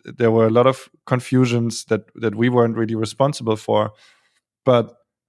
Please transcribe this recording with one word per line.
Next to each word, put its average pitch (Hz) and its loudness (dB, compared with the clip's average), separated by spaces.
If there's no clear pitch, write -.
there 117 -2
were 113 4
a 110 2
lot 120 4
of - -2
confusions 120 -2
that, 107 -4
that 110 -4
we 117 0
weren't 117 2
really 113 -2
responsible 110 -2
for. 107 -2
But 120 2